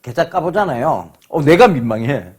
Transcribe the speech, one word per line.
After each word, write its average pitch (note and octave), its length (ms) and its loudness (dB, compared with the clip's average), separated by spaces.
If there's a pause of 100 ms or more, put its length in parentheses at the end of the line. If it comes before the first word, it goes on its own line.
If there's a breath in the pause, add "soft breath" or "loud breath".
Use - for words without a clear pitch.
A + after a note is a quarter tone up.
계좌 D#3 260 -2
까보잖아요. D#3 800 -2 (180)
어, D#3+ 140 -2
내가 E3+ 240 6
민망해. A#2 720 -2